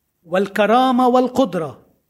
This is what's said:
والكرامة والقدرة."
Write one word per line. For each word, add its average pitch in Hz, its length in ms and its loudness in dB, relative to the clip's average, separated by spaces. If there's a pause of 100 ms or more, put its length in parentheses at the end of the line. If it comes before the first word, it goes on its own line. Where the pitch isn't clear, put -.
(240)
والكرامة 214 840 0
والقدرة." 240 800 -2 (240)